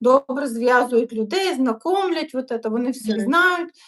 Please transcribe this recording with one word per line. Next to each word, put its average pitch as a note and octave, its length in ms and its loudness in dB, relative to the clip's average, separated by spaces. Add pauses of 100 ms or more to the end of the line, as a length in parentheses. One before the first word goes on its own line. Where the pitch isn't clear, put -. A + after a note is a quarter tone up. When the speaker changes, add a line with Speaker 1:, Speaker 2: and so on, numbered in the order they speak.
Speaker 1:
добре C4+ 480 2
зв'язують B3 640 2
людей, D4+ 420 -2
знакомлять, E4 800 -2
от B3+ 140 -6
це, A3+ 160 -4
вони A#3+ 260 -2
всіх A3 260 -4
Speaker 2:
Мгм. G#3 80 -4
Speaker 1:
знають, E4+ 460 2 (180)